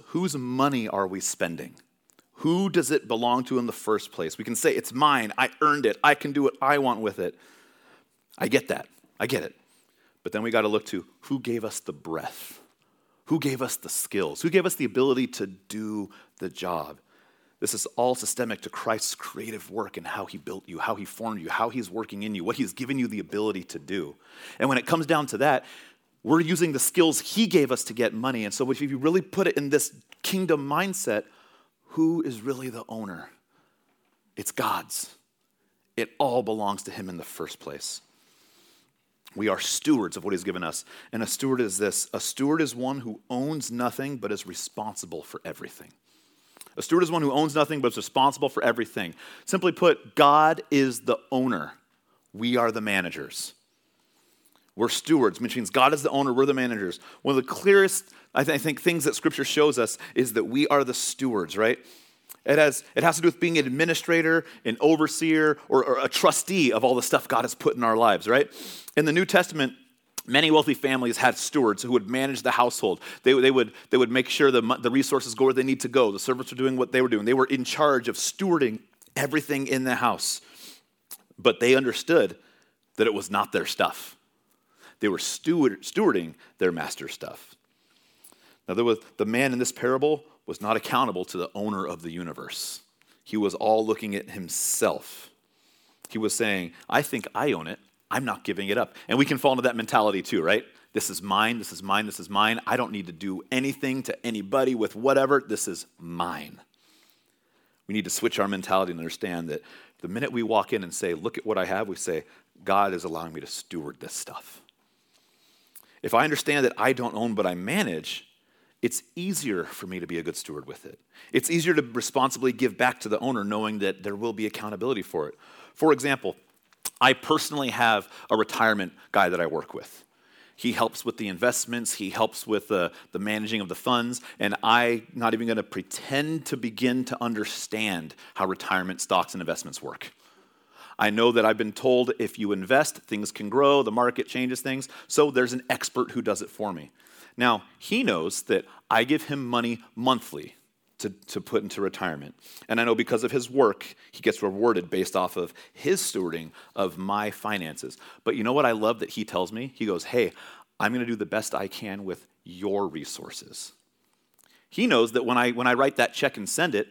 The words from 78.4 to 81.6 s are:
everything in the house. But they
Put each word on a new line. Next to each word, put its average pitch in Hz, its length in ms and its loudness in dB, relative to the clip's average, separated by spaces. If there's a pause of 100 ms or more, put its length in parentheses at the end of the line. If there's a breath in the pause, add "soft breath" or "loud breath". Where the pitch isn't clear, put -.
everything 143 520 -2
in 131 160 0
the 127 120 0
house. - 460 -2 (960 loud breath)
But 110 220 4
they 127 160 6